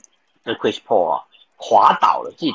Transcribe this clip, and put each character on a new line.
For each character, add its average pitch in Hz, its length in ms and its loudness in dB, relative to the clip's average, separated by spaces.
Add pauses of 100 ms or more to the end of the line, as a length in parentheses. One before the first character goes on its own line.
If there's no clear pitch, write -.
(420)
的 113 140 -8
Chris 107 280 -4
Paul 92 240 0
啊， 69 160 -6 (320)
滑 117 440 2
倒 65 220 0
了， - 100 -12
自 - 140 -10
己 127 80 -2